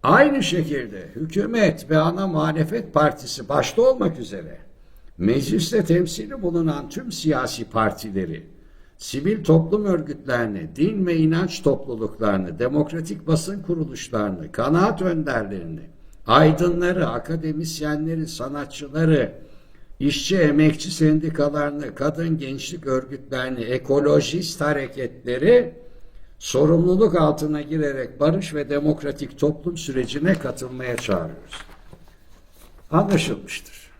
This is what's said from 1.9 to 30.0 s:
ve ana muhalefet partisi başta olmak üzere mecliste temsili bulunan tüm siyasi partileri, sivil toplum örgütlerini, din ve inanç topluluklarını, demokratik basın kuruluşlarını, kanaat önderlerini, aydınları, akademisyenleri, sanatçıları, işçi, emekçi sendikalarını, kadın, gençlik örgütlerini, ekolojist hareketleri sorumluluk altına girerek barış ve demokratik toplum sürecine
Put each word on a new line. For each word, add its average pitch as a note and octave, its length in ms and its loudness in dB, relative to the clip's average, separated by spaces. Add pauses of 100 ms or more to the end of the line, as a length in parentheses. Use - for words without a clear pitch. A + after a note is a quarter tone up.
ve D#3 80 6
ana F3 280 2
muhalefet D#3+ 680 0
partisi - 540 0
başta C#3+ 340 2
olmak A#3+ 360 4
üzere F#2 400 -12 (600)
mecliste C#3 680 0
temsili F#3 580 0
bulunan D#3+ 460 -2
tüm A#3+ 240 -10
siyasi B2+ 520 -2
partileri, G2+ 840 -4 (500)
sivil E3 480 -4
toplum E3 400 4
örgütlerini, A#2+ 920 -2
din F#3+ 300 2
ve E3+ 100 2
inanç E3 460 2
topluluklarını, G#2 960 -2
demokratik D3+ 680 -2
basın D#3+ 360 -2
kuruluşlarını, A#2+ 920 -4
kanaat F3 500 2
önderlerini, G#2+ 880 -4 (360)
aydınları, E3+ 840 4
akademisyenleri, D#3 1160 -4
sanatçıları, C#3+ 1040 0 (680)
işçi, D3 360 0
emekçi D3+ 540 4
sendikalarını, D3 1040 0
kadın, D#3 440 -2
gençlik C#3 480 -8
örgütlerini, C3 760 -4
ekolojist D3 1000 0
hareketleri C#3 1120 2 (640)
sorumluluk E3+ 800 4
altına D3+ 420 0
girerek C#3+ 580 -4
barış D#3+ 340 2
ve C#3+ 160 -4
demokratik C#3+ 680 -2
toplum D#3+ 380 -2
sürecine C#3 580 -2